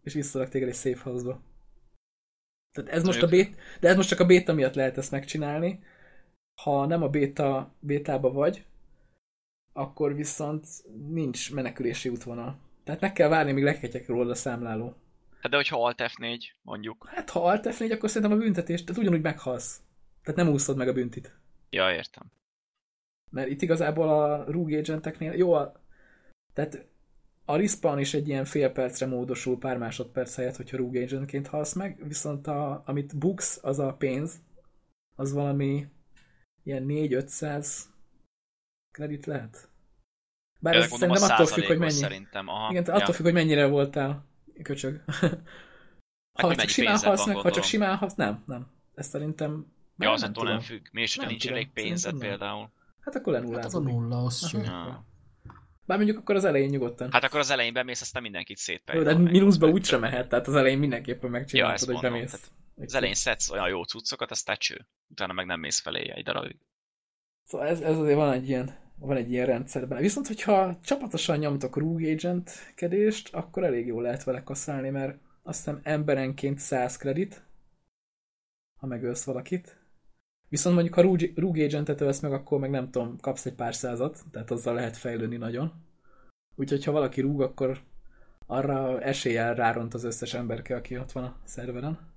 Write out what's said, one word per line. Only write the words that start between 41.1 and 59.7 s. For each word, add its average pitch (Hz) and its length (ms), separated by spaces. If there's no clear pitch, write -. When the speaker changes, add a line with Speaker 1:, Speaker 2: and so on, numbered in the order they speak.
Speaker 2:
a 196 40
Speaker 1:
szerintem 170 260
attól - 120
függ, - 100
hogy 160 100
Speaker 2:
százalékos 156 240
Speaker 1:
mennyi. 98 120
Speaker 2:
szerintem, 98 360
aha. 107 220
Speaker 1:
Igen, 175 140
attól 175 140
Speaker 2:
Ja. 196 140
Speaker 1:
függ, 160 120
hogy 170 100
mennyire 156 320
voltál 139 640
köcsög. 139 420
<laughs> - 0
Speaker 2:
Hát, - 140
Speaker 1:
Ha - 0
Speaker 2:
hogy 170 100
Speaker 1:
csak - 0
Speaker 2:
mennyi 214 120
Speaker 1:
simán 214 240
Speaker 2:
pénzed 208 160
Speaker 1:
halsz 196 160
Speaker 2:
van, 202 100
Speaker 1:
meg, - 20
ha 196 60
csak 175 100
Speaker 2:
gondolom. - 160
Speaker 1:
simán 202 280
halsz, 196 180
nem, 107 320
nem. 123 240
Ez 143 120
szerintem 151 440
Speaker 2:
Ja, 151 160
Speaker 1:
már 104 120
Speaker 2:
az 113 120
Speaker 1:
nem 110 100
Speaker 2:
attól 110 140
nem 101 140
Speaker 1:
tudom. 117 100
Speaker 2:
függ. 117 240
Mi 117 100
is, 113 140
hogyha 277 60
Speaker 1:
Nem 117 80
Speaker 2:
nincs 113 120
Speaker 1:
tudom, 123 140
Speaker 2:
elég 113 160
pénzed 113 260
Speaker 1:
szerintem 120 300
nem. 98 100
Speaker 2:
például. 101 320
Speaker 1:
Hát - 140
akkor 190 180
lenullázod. 120 300
Speaker 3:
Hát - 40
az 185 80
a 170 60
nulla, 120 440
az 123 180
Speaker 1:
Aha. 165 60
Speaker 3:
sima. 156 140
Speaker 2:
Ja. - 180
Speaker 1:
Bár 185 100
mondjuk 214 220
akkor - 160
az 196 100
elején 139 240
nyugodtan. 127 440
Speaker 2:
Hát 123 120
akkor 147 160
az 135 100
elején 120 220
bemész, 127 280
aztán 127 220
mindenkit 95 360
Speaker 1:
Jó, - 160
de - 40
Speaker 2:
szétpejlelnek. 165 540
Speaker 1:
mínuszba 180 360
úgysem 165 320